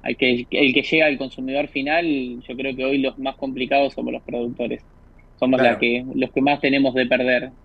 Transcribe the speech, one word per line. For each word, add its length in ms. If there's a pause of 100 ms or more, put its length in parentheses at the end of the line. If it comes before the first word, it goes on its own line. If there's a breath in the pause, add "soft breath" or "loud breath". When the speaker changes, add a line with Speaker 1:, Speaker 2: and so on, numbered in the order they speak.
Speaker 1:
al 140
que, 340
el 240
que 80
llega 240
al 120
consumidor 500
final, 380 (360)
yo 140
creo 200
que 80
hoy 140
los 200
más 180
complicados 580
somos 180
los 120
productores. 640 (500)
Somos 240
Speaker 2:
Claro. 20
Speaker 1:
la 160
que, 260 (100)
los 180
que 100
más 180
tenemos 340
de 120
perder 480 (100)